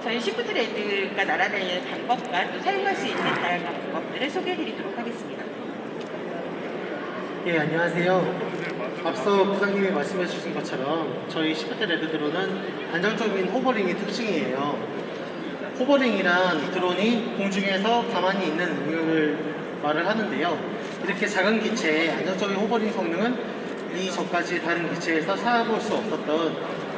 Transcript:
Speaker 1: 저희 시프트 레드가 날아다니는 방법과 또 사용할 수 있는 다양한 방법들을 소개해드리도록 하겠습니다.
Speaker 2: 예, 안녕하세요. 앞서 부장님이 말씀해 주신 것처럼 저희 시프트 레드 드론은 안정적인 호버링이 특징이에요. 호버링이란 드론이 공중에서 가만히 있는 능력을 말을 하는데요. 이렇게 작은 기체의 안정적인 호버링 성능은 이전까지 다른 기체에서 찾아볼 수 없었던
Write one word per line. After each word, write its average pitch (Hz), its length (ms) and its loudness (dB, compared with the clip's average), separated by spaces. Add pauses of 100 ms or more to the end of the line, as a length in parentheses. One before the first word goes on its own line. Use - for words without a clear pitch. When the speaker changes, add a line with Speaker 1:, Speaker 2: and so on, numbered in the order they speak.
Speaker 1:
저희 233 180 -2
시프트 427 320 -2
레드가 202 720 0
날아다니는 180 680 0
방법과 190 640 -2
또 285 80 -6
사용할 392 340 2
수 - 140 -2
있는 233 140 -2
다양한 175 420 0
방법들을 - 680 -4
소개해드리도록 320 680 -4
하겠습니다. 233 460 -6 (2000)
Speaker 2:
예, 170 120 2
안녕하세요. 170 960 2 (500)
앞서 196 480 4
부장님이 196 380 2
말씀해 175 360 0
주신 165 280 -4
것처럼 143 720 -2
저희 160 260 0
시프트 - 300 -4
레드 160 260 0
드론은 156 840 -2
안정적인 190 560 2
호버링이 220 480 2
특징이에요. 147 840 0 (1000)
호버링이란 185 920 4
드론이 180 680 2
공중에서 196 760 2
가만히 185 340 2
있는 165 280 0
능력을 156 800 2 (280)
말을 151 240 2
하는데요. 170 520 0 (460)
이렇게 190 220 0
작은 196 340 4
기체의 160 520 2
안정적인 190 440 0
호버링 214 360 2
성능은 190 440 0 (600)
이전까지 175 680 -2
다른 170 320 0
기체에서 165 420 0
찾아볼 226 440 2
수 196 140 0
없었던 151 640 0 (420)